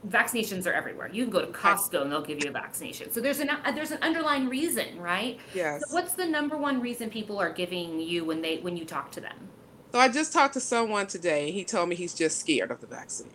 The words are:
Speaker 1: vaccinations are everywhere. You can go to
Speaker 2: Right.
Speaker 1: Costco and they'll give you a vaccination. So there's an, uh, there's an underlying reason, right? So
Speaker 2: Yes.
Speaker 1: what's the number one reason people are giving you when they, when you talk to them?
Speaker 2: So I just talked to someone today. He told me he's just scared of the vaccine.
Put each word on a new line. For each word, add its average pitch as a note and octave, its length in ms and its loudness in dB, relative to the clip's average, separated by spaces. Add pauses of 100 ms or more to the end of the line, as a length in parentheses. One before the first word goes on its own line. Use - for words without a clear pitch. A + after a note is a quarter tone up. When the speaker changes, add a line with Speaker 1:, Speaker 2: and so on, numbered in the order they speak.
Speaker 1:
vaccinations G#3+ 580 2
are E3+ 60 2
everywhere. - 400 -2
You A#3 120 0
can A3+ 80 -2
go F3 100 4
to - 60 -2 (160)
Speaker 2:
Right. G3 140 6
Speaker 1:
Costco D3+ 240 0
and C#3+ 100 0
they'll D3 100 0
give D3 180 -6
you C#3+ 80 0
a B2 40 -6
vaccination. - 600 -6
So A#3 80 -2
there's C#4 200 0
an, C#4+ 100 0
uh, C#4+ 220 0
there's D4+ 200 -2
an D4 100 -6
underlying D4+ 460 2
reason, B3+ 520 0
right? G3 380 -2 (400)
So C#4+ 80 -4
Speaker 2:
Yes. - 40 -
Speaker 1:
what's F4+ 240 0
the F4+ 120 -2
number D4+ 320 0
one C#4 220 0
reason A#3+ 300 -4
people G#3 280 -6
are E3+ 140 2
giving F3 480 -2
you E3+ 240 0
when D#3+ 180 0
they, D#3+ 160 0
when F3 180 -4
you E3 100 -6
talk C#3+ 260 -6
to - 80 -10
them? - 300 -12 (440)
Speaker 2:
So A#3+ 60 6
I C4 80 10
just D4 240 2
talked C#4 220 6
to C4 60 0
someone G#3 480 2
today. D#3+ 440 2
He F#3+ 120 -2
told F3 240 2
me E3+ 80 0
he's F3 180 -6
just D#3+ 260 2
scared A#2 300 2
of A#2+ 100 -6
the A2 80 -16
vaccine. - 460 -12